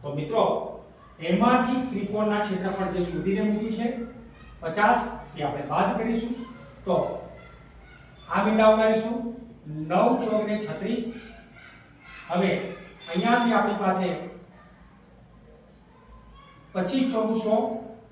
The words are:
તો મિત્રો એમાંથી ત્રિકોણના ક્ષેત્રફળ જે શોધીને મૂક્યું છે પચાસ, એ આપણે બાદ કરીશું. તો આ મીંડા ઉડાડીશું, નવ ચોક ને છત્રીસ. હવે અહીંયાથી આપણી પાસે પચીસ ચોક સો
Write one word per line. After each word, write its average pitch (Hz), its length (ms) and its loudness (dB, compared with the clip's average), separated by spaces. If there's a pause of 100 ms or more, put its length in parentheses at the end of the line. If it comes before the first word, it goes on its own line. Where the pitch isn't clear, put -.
તો 143 120 -6
મિત્રો - 540 0 (520)
એમાંથી 233 640 4
ત્રિકોણના 208 540 0
ક્ષેત્રફળ 185 580 -2
જે 175 60 2
શોધીને 185 380 0
મૂક્યું 214 300 0
છે 240 240 -2 (640)
પચાસ, 208 360 4 (420)
એ 151 40 -4
આપણે - 200 -4
બાદ 185 360 0
કરીશું. 233 360 -2 (500)
તો - 340 0 (1080)
આ 196 160 0
મીંડા 220 220 6
ઉડાડીશું, 220 720 4 (300)
નવ 175 500 2
ચોક 214 300 0
ને 208 140 -2
છત્રીસ. 226 540 -4 (1120)
હવે 180 300 2 (500)
અહીંયાથી 233 440 2
આપણી 208 220 2
પાસે 185 420 0 (2500)
પચીસ 254 400 0
ચોક 220 240 2
સો - 480 0 (280)